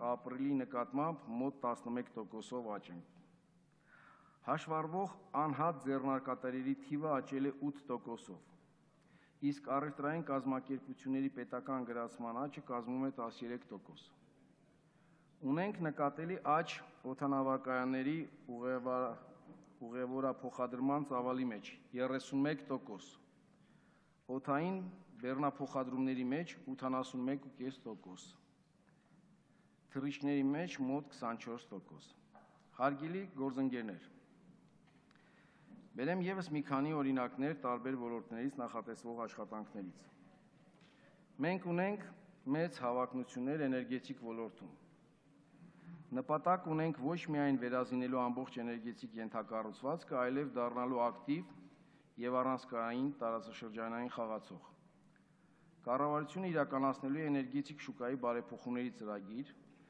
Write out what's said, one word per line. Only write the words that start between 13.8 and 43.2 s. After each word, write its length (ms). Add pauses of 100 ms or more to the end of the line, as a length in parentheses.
Ունենք 400
նկատելի 680
աճ 280 (300)
օդանավակայանների 1120 (300)
ուղևա-, 680 (640)
ուղևորափոխադրման 1300
ծավալի 400
մեջ՝ 240 (220)
երեսունմեկ 720
տոկոս, 420 (1200)
օդային 520 (360)
բեռնափոխադրումների 1120
մեջ՝ 380
ութանասունմեկ 760
ու 120
կես 260
տոկոս, 460 (1700)
թռիչքների 520
մեջ՝ 360
մոտ 280
քսանչորս 560
տոկոս։ 440 (680)
Հարգելի 540
գործընկերներ, 720 (1900)
բերեմ 260
ևս 280
մի 120
քանի 320
օրինակներ 640
տարբեր 400
ոլորտներից 580
նախատեսվող 640
աշխատանքներից։ 840 (1400)
Մենք 260
ունենք 400 (420)
մեծ 320
հավակնություններ 840